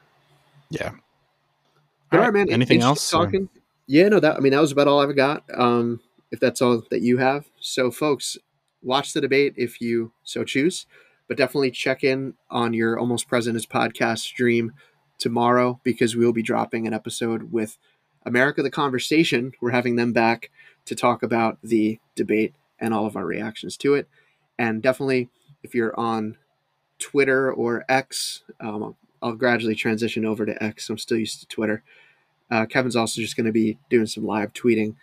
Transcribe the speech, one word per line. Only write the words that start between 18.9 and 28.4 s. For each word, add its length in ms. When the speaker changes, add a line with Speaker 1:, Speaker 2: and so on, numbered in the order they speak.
Speaker 2:
We're 100
having 240
them 160
back 400
to 100
talk 280
about 400
the 360
debate 400
and 160
all 120
of 100
our 100
reactions 520
to 160
it. 160
And 220
definitely, 480
if 100
you're 240
on 400
Twitter 520
or 360
X, 560